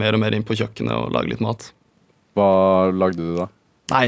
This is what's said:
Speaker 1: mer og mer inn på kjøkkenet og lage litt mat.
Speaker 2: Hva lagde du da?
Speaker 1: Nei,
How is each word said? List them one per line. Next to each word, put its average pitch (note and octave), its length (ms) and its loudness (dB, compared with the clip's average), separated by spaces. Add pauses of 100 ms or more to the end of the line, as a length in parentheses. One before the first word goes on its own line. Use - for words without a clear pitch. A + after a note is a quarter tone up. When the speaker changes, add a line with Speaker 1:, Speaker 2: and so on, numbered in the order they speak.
Speaker 1:
mer A2 160 2
og - 20 2
mer G#2+ 140 0
inn G#2+ 100 -2
på A2 140 -4
kjøkkenet A2+ 340 -4
og - 220 -4
lage - 160 -2
litt A2+ 160 -6
mat. A2+ 220 -8 (680)
Speaker 2:
Hva G2+ 140 4 (420)
lagde F#2 320 -2
du E2+ 160 -4
da? F#2 80 -4 (420)
Speaker 1:
Nei, C3 180 2